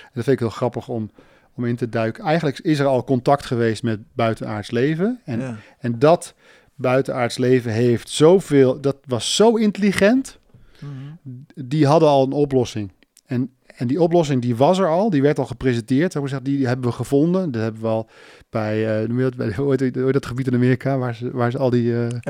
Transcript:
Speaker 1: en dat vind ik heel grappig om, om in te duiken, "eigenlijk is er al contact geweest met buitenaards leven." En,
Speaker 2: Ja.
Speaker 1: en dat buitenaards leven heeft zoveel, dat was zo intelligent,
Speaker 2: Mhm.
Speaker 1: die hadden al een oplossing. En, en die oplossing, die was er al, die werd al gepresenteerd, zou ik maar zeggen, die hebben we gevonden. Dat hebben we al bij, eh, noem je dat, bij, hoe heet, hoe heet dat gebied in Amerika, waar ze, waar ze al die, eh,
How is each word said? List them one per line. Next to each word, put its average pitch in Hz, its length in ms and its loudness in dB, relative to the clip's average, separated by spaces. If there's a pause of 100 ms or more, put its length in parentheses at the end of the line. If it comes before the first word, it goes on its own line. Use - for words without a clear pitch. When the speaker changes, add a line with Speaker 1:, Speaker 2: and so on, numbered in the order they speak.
Speaker 1:
en - 100 -20
dat 117 100 -6
vind - 40 0
ik 135 120 2
heel 117 100 -2
grappig 117 400 -4
om, 110 200 -6 (440)
om 123 120 -6
in 120 100 0
te 120 140 -4
duiken, 113 340 -4
"eigenlijk 156 360 0
is 156 200 0
er 143 60 2
al 131 180 2
contact 139 420 2
geweest 117 380 -2
met 110 160 -2 (140)
buitenaards 110 580 -4
leven." 160 540 -2
En, 117 140 -6
Speaker 2:
Ja. 127 160 -8 (240)
Speaker 1:
en 117 200 -6
dat 156 340 4 (420)
buitenaards 131 600 -2
leven 123 340 2
heeft 117 380 2
zoveel, 147 720 4
dat 139 240 -2
was 123 300 -4
zo 220 200 4
intelligent, 214 840 0 (400)
Speaker 2:
Mhm. 143 360 -14 (400)
Speaker 1:
die 143 320 0
hadden 156 220 6
al 139 160 6
een 135 60 -2
oplossing. 131 600 0 (340)
En, 127 260 -2 (140)
en - 220 -8
die 147 140 0
oplossing, 160 400 2
die 120 140 -2
was 160 240 4
er 190 100 0
al, 185 200 0
die 147 120 2
werd 143 180 2
al 131 60 -2
gepresenteerd, 127 680 -2
zou 143 140 -6
ik 131 60 -8
maar 139 100 -8
zeggen, 139 180 -4
die 131 80 0
hebben 123 220 -2
we 117 60 -4
gevonden. 160 560 0
Dat 113 100 -4
hebben 110 200 -4
we 113 60 -4
al 110 220 -2 (400)
bij, 110 520 -2
eh, 110 60 -4
noem 117 100 -4
je 127 60 0
dat, 127 120 -2
bij, 120 200 -4
hoe 143 200 -2
heet, 131 200 -2
hoe 127 80 -2
heet 131 100 0
dat 135 120 0
gebied 123 220 -6
in 127 60 0
Amerika, 127 440 2
waar 123 180 -4
ze, 120 160 -8
waar 120 200 -2
ze 131 60 -6
al 131 120 0
die, 120 380 0
eh, 120 120 -8 (100)